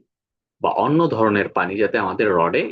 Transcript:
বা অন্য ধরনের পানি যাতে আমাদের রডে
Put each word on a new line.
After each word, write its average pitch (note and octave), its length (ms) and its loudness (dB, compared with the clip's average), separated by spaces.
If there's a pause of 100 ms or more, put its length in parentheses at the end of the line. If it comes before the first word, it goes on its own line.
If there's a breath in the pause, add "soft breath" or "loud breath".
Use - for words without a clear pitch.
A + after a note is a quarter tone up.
(600)
বা - 100 0
অন্য C#3 360 2
ধরনের G#2+ 420 0
পানি F#2 280 -4
যাতে G#2 200 0
আমাদের G2+ 340 -2
রডে F2 300 2 (100)